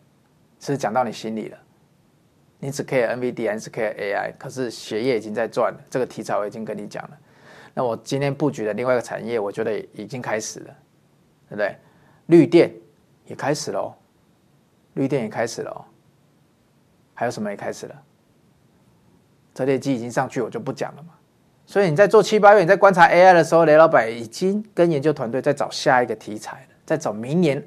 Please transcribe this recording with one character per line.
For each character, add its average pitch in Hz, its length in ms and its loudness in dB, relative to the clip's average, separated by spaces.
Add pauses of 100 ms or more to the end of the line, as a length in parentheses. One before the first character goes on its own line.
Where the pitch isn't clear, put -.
(600)
是 143 160 -6
讲 104 160 -4
到 127 100 0
你 113 80 -6
心 110 240 -10
里 107 140 -10
了。 - 100 -20 (1000)
你 135 100 -10
只 135 140 -8
careN 120 340 -2
V 127 140 -4
D 113 160 -6
I， 107 100 -4
只 110 100 -14
careA 104 480 -6
I， 104 220 -6
可 139 100 -16
是 123 220 -8
鞋 110 320 -8
业 127 160 0
已 - 20 -10
经 107 140 -12
在 113 140 -4
赚 110 240 -2
了， - 80 -18 (100)
这 135 80 -4
个 120 80 -2
题 - 160 -12
材 104 160 -4
我 104 80 -4
已 101 40 -10
经 110 140 -12
跟 104 140 -10
你 104 80 -12
讲 - 180 -14
了。 - 60 -18 (600)
那 135 100 -6
我 117 140 -4
今 135 240 -6
天 139 120 -2
布 143 180 -2
局 110 140 -6
的 104 80 -2
另 120 140 -6
外 127 80 2
一 - 20 2
个 117 60 -2
产 104 240 -12
业， 117 140 -4
我 101 100 -6
觉 110 140 -6
得 107 120 -4 (160)
已 107 140 -14
经 123 160 -12
开 113 160 -6
始 - 220 -12
了， - 60 -18 (800)
对 - 20 -18
不 104 60 -14
对？ 104 200 -4 (500)
绿 165 200 6
电 165 260 4 (540)
也 - 80 -16
开 131 180 -4
始 143 200 -8
了 98 80 -4
哦， 104 140 -8 (1000)
绿 135 160 -2
电 135 160 -4
也 107 40 -6
开 117 180 -6
始 - 160 -10
了 - 100 -12
哦。 - 120 -18 (1300)
还 - 140 -6
有 123 40 -4
什 113 120 -8
么 104 80 -8
也 98 60 -10
开 107 160 -10
始 - 140 -16
了？ - 160 -20 (1500)
折 131 140 -6
叠 135 120 0
机 135 160 -4
已 117 40 -4
经 117 120 -10
上 131 180 -4
去， - 120 -6
我 107 80 -4
就 110 120 -12
不 127 120 -8
讲 - 220 -10
了 143 80 -20
嘛。 165 60 -20 (580)
所 202 160 0
以 185 80 2
你 147 60 -2
在 202 100 6
做 202 160 6
七 214 160 0
八 208 160 10
月， 214 60 8
你 165 60 2
在 190 100 6
观 196 180 6
察 170 140 8
A 175 160 6
I 190 80 10
的 170 100 6
时 156 120 0
候， 165 100 6
雷 151 120 6
老 160 120 10
板 117 220 2
已 117 160 -10
经 196 460 -4
跟 170 180 2
研 143 120 0
究 151 100 2
团 135 180 -6
队 127 120 -4
在 143 100 0
找 - 180 -4
下 127 320 2
一 123 40 -2
个 117 80 -6
题 107 240 -12
材 - 200 -16 (120)
了， - 40 -20 (120)
在 160 100 -2
找 - 160 -6
明 127 300 -2
年 147 240 0